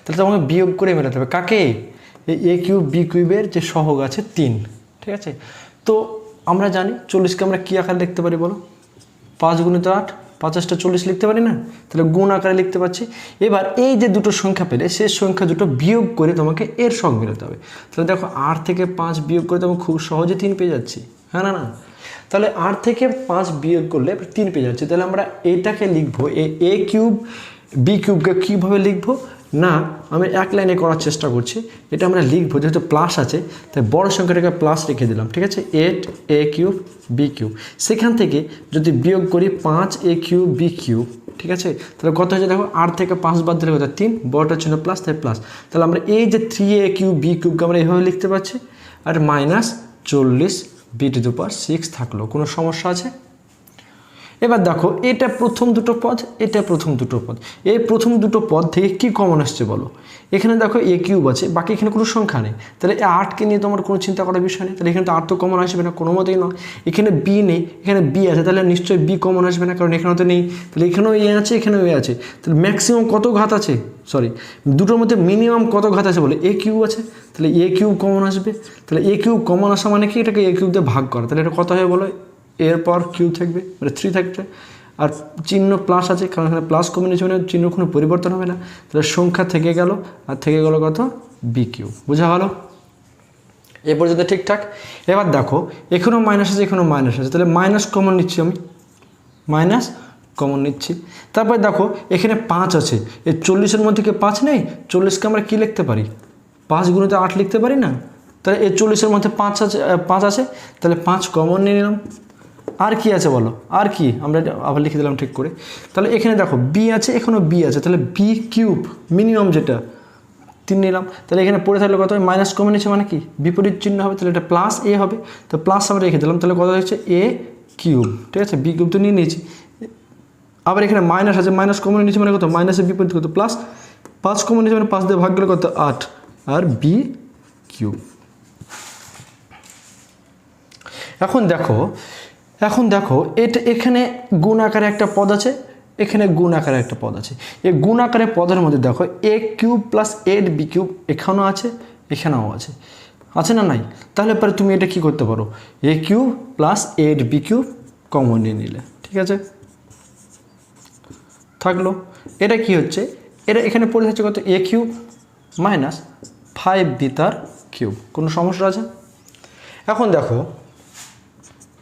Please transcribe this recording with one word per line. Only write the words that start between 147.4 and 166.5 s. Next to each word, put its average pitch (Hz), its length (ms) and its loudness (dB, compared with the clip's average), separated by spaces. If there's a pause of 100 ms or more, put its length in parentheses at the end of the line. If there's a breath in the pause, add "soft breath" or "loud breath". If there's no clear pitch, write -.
এই 180 100 4
গুণ 190 260 2
আকারে 233 260 2 (100)
পদের 175 260 2
মধ্যে 147 160 2
দেখো, 127 280 0 (160)
এ 214 360 0
কিউব 233 220 2 (120)
প্লাস 214 240 0 (100)
এইট 190 240 2
বি 151 160 -2
কিউব 175 220 -2 (200)
এখানেও 190 360 0
আছে, 196 260 -2 (400 loud breath)
এখানেও 117 420 -2
আছে, 117 200 -12 (640 loud breath)
আছে 165 180 0
না 220 100 2
নাই? 143 160 2 (360 loud breath)
তাহলে 214 180 2
পরে 214 180 0
তুমি 196 220 2
এটা 185 140 2
কি 185 120 -4
করতে 151 240 0
পারো? 110 300 -4 (280 loud breath)
এ 156 260 2
কিউব 233 500 0
প্লাস 165 400 0
এইট 151 340 2
বি 151 80 2
কিউব 240 260 -2 (460)
কমন 123 300 2
নিয়ে 110 140 -2
নিলে, 110 240 -8 (240)
ঠিক 196 140 -8
আছে? 190 200 0 (2250)
থাকলো। 185 460 -2 (340 loud breath)
এটা 208 180 2
কি 220 180 2
হচ্ছে? 165 260 0 (460)
এটা 214 120 2
এখানে 226 320 2
পড়ে 220 160 2
থাকছে 214 160 0
কত? 208 140 -2
এ 185 320 0
কিউব 233 180 0 (720)
মাইনাস 165 420 -2 (540)